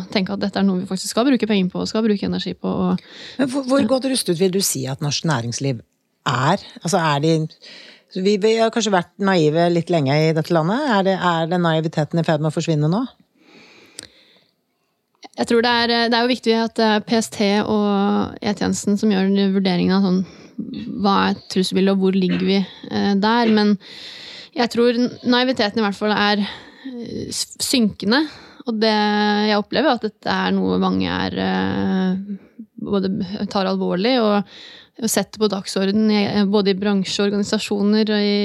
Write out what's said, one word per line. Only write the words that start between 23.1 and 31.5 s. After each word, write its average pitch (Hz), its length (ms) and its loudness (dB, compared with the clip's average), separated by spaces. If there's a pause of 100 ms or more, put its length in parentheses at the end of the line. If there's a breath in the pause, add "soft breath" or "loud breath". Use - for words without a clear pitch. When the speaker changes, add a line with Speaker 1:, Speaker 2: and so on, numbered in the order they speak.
Speaker 1:
der? 226 320 2
Men 208 240 4 (800 loud breath)
jeg 240 160 0
tror 233 300 2 (260)
naiviteten 240 560 2
i - 60 2
hvert 196 100 -2
fall 214 160 0
er, 208 300 2
eh, - 920 -12
s-, - 320 -8
synkende, 226 560 2 (460 loud breath)
og 226 120 -4
det, 220 140 2 (560)
jeg 208 80 2
opplever 226 340 0
at 220 140 -2
dette - 240 -8
er 190 240 0
noe 185 260 0
mange 135 300 0
er, 185 320 -2
eh, 190 960 -2 (400 loud breath)